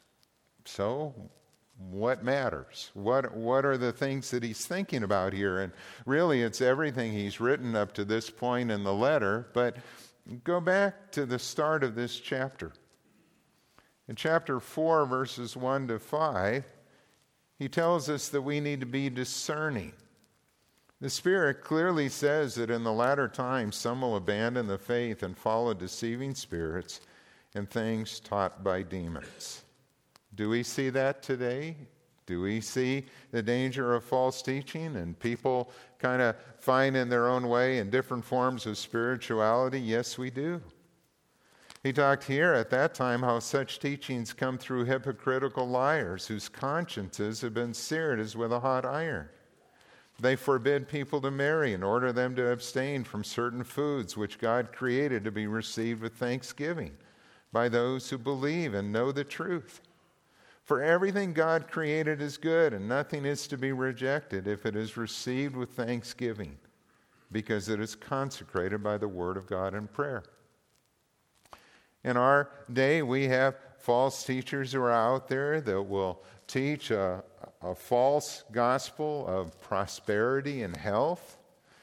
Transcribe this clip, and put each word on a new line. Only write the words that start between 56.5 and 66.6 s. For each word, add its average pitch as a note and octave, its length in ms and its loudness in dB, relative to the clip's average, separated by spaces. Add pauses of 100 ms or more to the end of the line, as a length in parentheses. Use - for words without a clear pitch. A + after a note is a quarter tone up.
by A#2 160 4
those B2 400 0
who C#3 80 -4
believe C#3 560 -2
and G2+ 180 -2
know A#2+ 220 2
the C#3+ 100 -2
truth. D#3+ 580 -6 (840)
For C3+ 180 2
everything F#3 500 4
God D#3+ 380 2
created D#3 500 0
is D3 160 -6
good, D#3+ 360 4
and G2 140 -4
nothing C#3+ 380 -2
is C#3+ 220 -2
to C#3+ 100 -6
be C3+ 140 -2
rejected C3 720 -2
if G#2 200 -2
it G#2+ 100 -2
is G#2+ 220 -4
received B2+ 580 -4
with B2 160 -6
thanksgiving, A2+ 880 -6 (720)